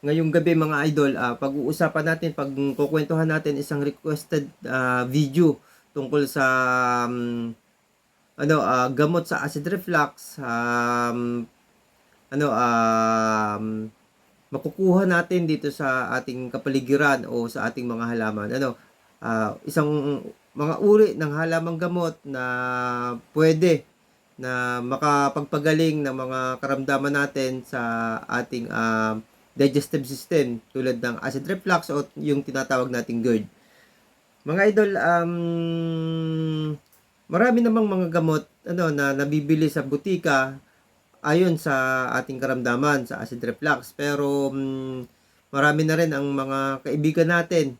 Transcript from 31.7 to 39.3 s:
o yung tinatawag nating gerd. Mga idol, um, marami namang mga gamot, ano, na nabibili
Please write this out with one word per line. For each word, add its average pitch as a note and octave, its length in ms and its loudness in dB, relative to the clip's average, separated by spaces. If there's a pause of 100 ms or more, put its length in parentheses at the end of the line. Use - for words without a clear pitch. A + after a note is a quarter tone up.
o C#3+ 240 -2
yung C#3+ 320 -2
tinatawag C3 480 -2
nating A#2 320 -2
gerd. A2 200 2 (1000)
Mga E3 240 0
idol, G3+ 240 4
um, E3 1800 0 (480)
marami A#3 400 4
namang A3 240 2
mga F#3 240 0
gamot, D#3+ 320 2 (240)
ano, F3 240 0
na C#3 240 0
nabibili D3+ 480 2